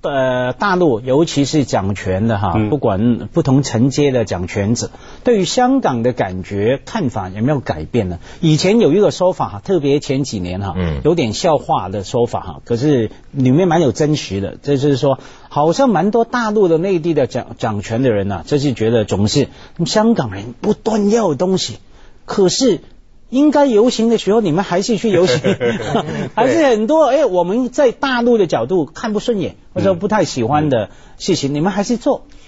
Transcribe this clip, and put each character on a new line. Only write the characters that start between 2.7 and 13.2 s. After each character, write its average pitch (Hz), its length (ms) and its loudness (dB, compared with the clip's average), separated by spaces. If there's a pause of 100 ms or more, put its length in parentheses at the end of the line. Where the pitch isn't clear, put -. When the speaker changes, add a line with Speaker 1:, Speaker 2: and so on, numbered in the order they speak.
Speaker 1:
不 151 80 0
管 110 520 0
不 170 120 0
同 139 200 2
层 127 280 0
阶 143 200 2
的 123 140 0
掌 90 220 -6
权 104 280 0
者， 104 160 -6 (340)
对 240 140 4
于 185 60 2
香 247 380 2
港 127 200 0
的 123 120 2
感 92 280 -4
觉、 104 440 -2
看 170 240 -4
法 95 180 -6
有 101 140 -6
没 139 100 0
有 139 80 -2
改 - 240 -6
变 107 240 -2
呢？ 85 100 -6 (220)
以 156 160 4
前 208 240 2
有 156 140 4
一 202 60 4
个 185 100 4
说 180 240 0
法 104 160 -4
哈， 101 120 -10
特 190 160 0
别 143 220 2
前 135 240 -2
几 110 160 -6
年 90 200 -6
哈， 98 140 -6
Speaker 3:
嗯。 82 300 -2
Speaker 1:
有 160 100 4
点 123 200 -2
笑 156 240 0
话 113 320 -4
的 101 120 -6
说 120 220 0
法 110 160 -4
哈， 80 240 -14
可 117 140 -2
是 123 320 0 (200)